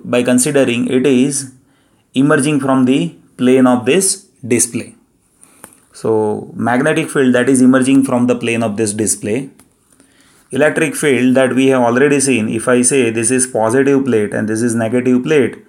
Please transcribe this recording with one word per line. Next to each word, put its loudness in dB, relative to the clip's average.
by -2
considering 0
it 0
is 0
emerging 0
from 0
the 0
plane 4
of 0
this 0
display. -4
So -4
magnetic -2
field 0
that 2
is 2
emerging 4
from -2
the 0
plane -4
of -4
this -2
display, -4
electric -2
field 0
that 2
we 2
have 2
already 2
seen, 0
if -4
I 2
say 0
this -2
is 0
positive 0
plate -2
and -4
this -4
is -2
negative -2
plate, 0